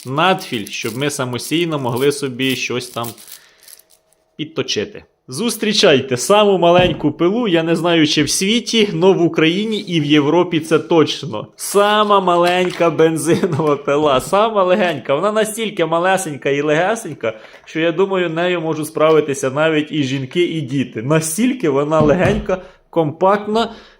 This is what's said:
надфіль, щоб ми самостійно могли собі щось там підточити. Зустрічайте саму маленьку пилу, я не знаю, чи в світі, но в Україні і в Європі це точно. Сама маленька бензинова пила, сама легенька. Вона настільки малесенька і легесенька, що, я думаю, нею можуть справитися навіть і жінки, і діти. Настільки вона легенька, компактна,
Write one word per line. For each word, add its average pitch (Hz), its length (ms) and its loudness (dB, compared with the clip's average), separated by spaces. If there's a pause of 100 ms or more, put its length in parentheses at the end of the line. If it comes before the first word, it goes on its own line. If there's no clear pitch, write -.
надфіль, 139 640 -2
щоб 113 280 -8
ми 143 120 -2
самостійно 147 720 -4
могли 127 320 0
собі 131 440 -2
щось 123 340 -6
там 117 180 -8 (1300)
підточити. - 680 -6 (240)
Зустрічайте 196 920 0
саму 202 400 4
маленьку 170 540 2
пилу, 196 360 0
я 165 160 2
не 165 120 0
знаю, 160 320 2
чи 151 160 0
в 135 60 -4
світі, 226 640 0
но 175 200 4
в 165 80 0
Україні 175 560 0
і 175 240 -2
в 147 40 0
Європі 151 540 2
це 156 200 2
точно. 143 760 0
Сама 208 640 2
маленька 175 720 2
бензинова 156 840 2
пила, 143 460 0
сама 208 420 0
легенька. 175 520 0
Вона 185 160 0
настільки 208 540 -2
малесенька 165 640 -2
і 143 120 0
легесенька, 156 720 -2 (320)
що, - 140 -8
я 165 120 2
думаю, 185 380 0
нею 175 320 -2
можуть 156 260 -4
справитися 151 640 2
навіть 151 400 0
і 156 120 -2
жінки, 135 400 -2
і 160 180 -2
діти. 123 400 -4
Настільки 156 680 -2
вона 147 300 0
легенька, 185 640 2 (280)
компактна, 208 800 0 (300)